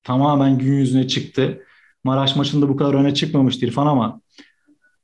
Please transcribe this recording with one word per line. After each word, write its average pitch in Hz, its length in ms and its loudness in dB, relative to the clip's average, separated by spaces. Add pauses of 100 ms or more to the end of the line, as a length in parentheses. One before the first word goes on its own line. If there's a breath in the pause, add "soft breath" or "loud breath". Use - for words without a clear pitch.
tamamen 135 540 2
gün 131 160 0
yüzüne 131 340 2
çıktı. - 560 -4 (400 loud breath)
Maraş 135 320 0
maçında 143 340 0
bu 135 80 -2
kadar 143 160 0
öne 139 200 2
çıkmamıştı 135 520 0
İrfan 127 220 -2
ama 131 340 -2 (840 soft breath)